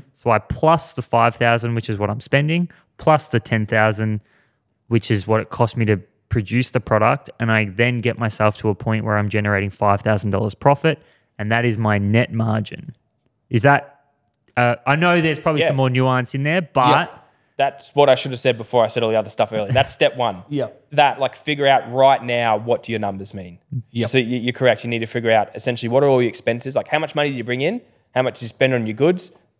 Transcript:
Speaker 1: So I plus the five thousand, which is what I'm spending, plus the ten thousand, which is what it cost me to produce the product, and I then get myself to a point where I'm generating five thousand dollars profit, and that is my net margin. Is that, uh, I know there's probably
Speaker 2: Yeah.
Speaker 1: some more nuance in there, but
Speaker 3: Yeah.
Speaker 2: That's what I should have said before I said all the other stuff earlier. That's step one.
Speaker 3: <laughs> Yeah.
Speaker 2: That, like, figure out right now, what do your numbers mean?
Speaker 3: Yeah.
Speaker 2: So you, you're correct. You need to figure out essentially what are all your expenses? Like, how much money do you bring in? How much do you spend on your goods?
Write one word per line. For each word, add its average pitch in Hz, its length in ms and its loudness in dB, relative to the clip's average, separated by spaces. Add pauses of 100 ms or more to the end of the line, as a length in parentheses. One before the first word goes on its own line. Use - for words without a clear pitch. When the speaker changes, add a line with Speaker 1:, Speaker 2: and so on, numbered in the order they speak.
(140)
Speaker 1:
So - 160 -4
I 107 100 4
plus - 540 0
the 127 80 -8
five 117 340 2
thousand, 117 400 0
which 110 120 -6
is 104 100 -4
what 101 120 -2
I'm 113 100 -6
spending, 160 480 0 (280)
plus 156 320 2
the 120 120 2
ten 107 260 -2
thousand, 107 540 0 (680)
which 117 240 0
is 98 160 0
what 110 140 2
it - 100 -8
cost - 260 -2
me 117 100 0
to 104 120 2 (320)
produce 113 400 -2
the 123 100 -2
product, 110 480 0 (120)
and 113 120 -2
I 110 140 2
then 120 320 0
get 113 200 -2
myself 107 400 0
to 110 120 -4
a 101 40 0
point 110 300 -4
where 107 140 0
I'm 104 100 0
generating 104 420 0
five 101 300 2
thousand 107 300 0
dollars 101 240 -2
profit, 147 480 2 (360)
and 107 140 -4
that 117 140 0
is 113 100 0
my 107 220 0
net 104 340 0
margin. 110 640 -4 (540)
Is 117 120 0
that, 139 380 2 (560)
uh, 120 200 2 (100)
I 139 100 2
know 175 240 2
there's 156 200 -2
probably 156 220 0
Speaker 2:
Yeah. 170 60 2
Speaker 1:
some 143 80 0
more 131 140 2
nuance 127 440 0
in 139 80 -4
there, 165 200 0
but 131 260 2
Speaker 3:
Yeah. 147 300 2 (400)
Speaker 2:
That's - 340 -2
what 143 160 6
I 131 60 8
should 131 160 -4
have 127 80 -6
said 123 180 0
before 117 280 0
I - 40 0
said 117 140 -4
all 113 80 2
the 110 60 2
other 107 140 -2
stuff 107 220 -2
earlier. 107 200 -2
That's 131 180 2
step 143 260 0
one. 104 280 -4
Speaker 3:
<laughs> - 40 -20
Yeah. 135 200 -4 (240)
Speaker 2:
That, 139 260 2
like, 135 160 -4
figure 143 320 -2
out 127 260 2
right 135 300 4
now, 120 340 0
what 113 280 -2
do 113 80 -8
your 110 80 -4
numbers 98 340 -8
mean? 90 240 -14 (320)
Speaker 3:
Yeah. 117 160 -2
Speaker 2:
So 131 120 0
you, 123 200 0
you're 120 140 -4
correct. 120 320 2
You 120 60 -4
need 117 100 -2
to 113 80 -6
figure 113 240 0
out 107 240 2
essentially 120 320 -4
what 131 160 2
are - 20 4
all 131 160 4
your 120 60 2
expenses? 120 480 -6
Like, 107 100 -4
how 151 140 -2
much 156 160 -8
money 147 140 -2
do 139 60 -6
you 120 60 -6
bring 123 200 -4
in? 208 180 -2 (340)
How 127 80 0
much 123 160 -4
do - 60 -8
you 117 40 -6
spend 131 260 0
on 117 120 -2
your 110 80 -6
goods? 165 380 0 (280)